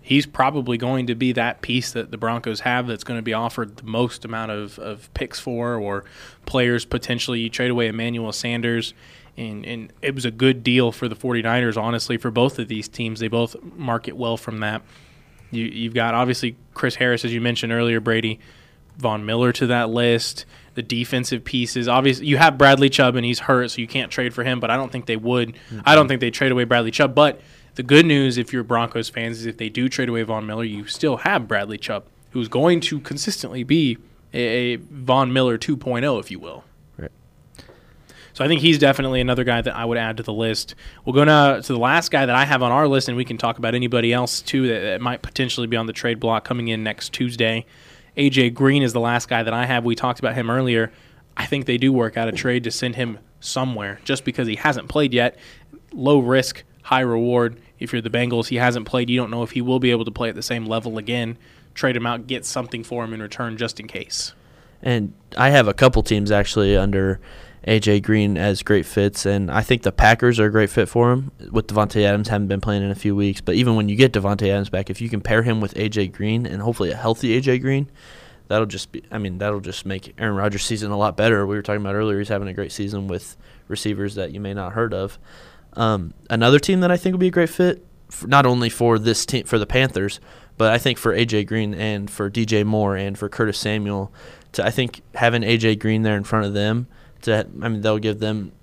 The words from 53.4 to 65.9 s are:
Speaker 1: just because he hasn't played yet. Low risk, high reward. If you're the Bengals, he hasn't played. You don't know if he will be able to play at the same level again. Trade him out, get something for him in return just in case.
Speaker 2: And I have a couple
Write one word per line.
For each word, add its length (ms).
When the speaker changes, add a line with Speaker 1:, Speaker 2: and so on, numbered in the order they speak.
Speaker 1:
just 200
because 240
he 80
hasn't 320
played 260
yet. 240
Low 260
risk, 460
high 180
reward. 600
If 140
you're 100
the 80
Bengals, 380
he 80
hasn't 300
played. 220
You 80
don't 140
know 140
if 80
he 100
will 160
be 140
able 120
to 60
play 180
at 60
the 80
same 240
level 320
again. 400
Trade 240
him 80
out, 220
get 180
something 380
for 220
him 100
in 80
return 340
just 220
in 80
case. 480
Speaker 2:
And 320
I 120
have 180
a 60
couple 280